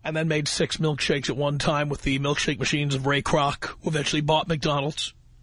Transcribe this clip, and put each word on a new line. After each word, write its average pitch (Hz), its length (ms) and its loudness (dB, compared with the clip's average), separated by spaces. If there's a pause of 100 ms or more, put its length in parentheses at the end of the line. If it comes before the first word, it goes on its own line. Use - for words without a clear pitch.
And 156 100 -4
then 160 140 0
made 151 180 0
six - 300 -2
milkshakes 151 540 0
at 120 80 -2
one 143 200 0
time 147 300 0
with 143 140 -6
the 135 160 0
milkshake 143 400 0
machines 147 360 0
of 131 120 -2
Ray 139 160 2
Kroc, 143 440 2
who - 220 -6
eventually 156 320 0
bought 156 280 4
McDonald's. 147 680 -2 (280)